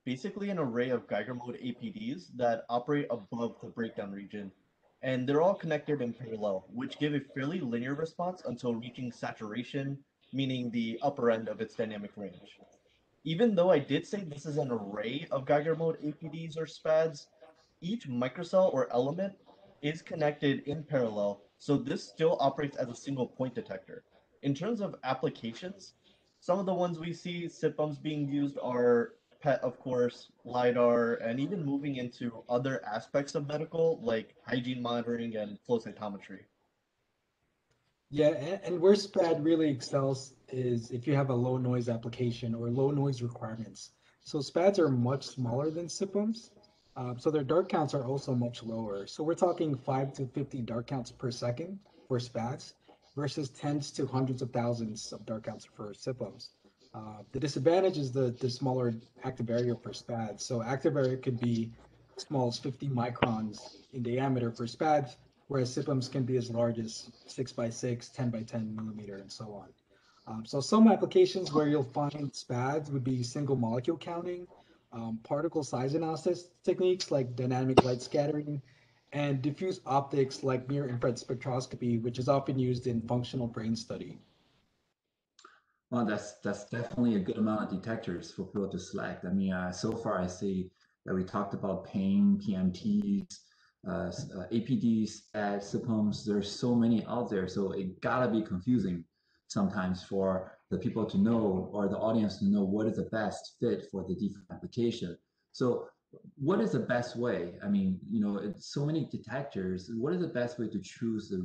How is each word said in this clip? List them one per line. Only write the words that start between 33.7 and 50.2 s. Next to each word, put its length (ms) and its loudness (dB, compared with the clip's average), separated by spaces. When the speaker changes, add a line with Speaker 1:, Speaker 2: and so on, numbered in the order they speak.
Speaker 1:
like 320 -2
hygiene 340 -2
monitoring 560 -2
and 240 -6
flow 180 0
cytometry. 640 -8
Speaker 2:
Yeah, 180 6
a-, 360 0
and 160 -2
where 140 10
spad 500 2
really 240 6
excels 640 0
is 420 -2
if 160 -6
you 80 4
have 140 4
a 60 2
low 240 2
noise 320 0
application 640 -2
or 160 -2
low 200 4
noise 300 0
requirements. 720 -8
So 160 -4
spads 380 4
are 100 6
much 380 2
smaller 440 -2
than 160 -4
sip 280 -6
pumps, 380 -2
uh, 220 -4
so 120 2
their 140 2
dark 240 4
counts 240 2
are 140 -2
also 280 0
much 280 0
lower. 440 -4
So 160 -8
we're 120 2
talking 420 2
five 380 0
to 140 -4